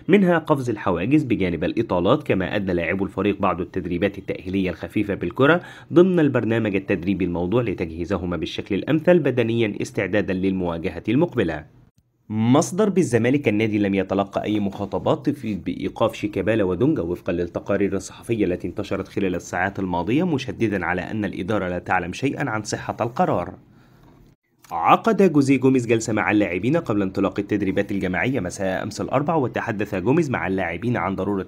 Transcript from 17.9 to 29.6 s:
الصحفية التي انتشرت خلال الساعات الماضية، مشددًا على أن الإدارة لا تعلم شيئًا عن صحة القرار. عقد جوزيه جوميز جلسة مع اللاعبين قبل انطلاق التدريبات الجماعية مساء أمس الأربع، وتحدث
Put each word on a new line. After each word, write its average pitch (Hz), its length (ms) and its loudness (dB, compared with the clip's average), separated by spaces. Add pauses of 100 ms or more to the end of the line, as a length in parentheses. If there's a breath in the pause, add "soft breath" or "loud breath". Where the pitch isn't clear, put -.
الصحفية 104 480 -4
التي 90 240 -2
انتشرت 92 400 -6
خلال 95 260 -2
الساعات 92 440 -4
الماضية، 92 460 0
مشددًا 104 600 -2
على 104 140 -2
أن 107 240 -4
الإدارة 95 440 -4
لا 90 100 -4
تعلم 90 340 -2
شيئًا 139 380 -4
عن 110 120 -4
صحة - 380 -6
القرار. 110 540 -2 (1160 soft breath)
عقد 175 600 4
جوزيه 139 240 4
جوميز 127 300 4
جلسة 113 260 2
مع 95 180 2
اللاعبين 101 460 2
قبل 117 260 0
انطلاق 95 360 0
التدريبات 101 540 0
الجماعية 95 480 0
مساء 92 420 -4
أمس 107 180 -8
الأربع، 151 340 0
وتحدث 113 600 -2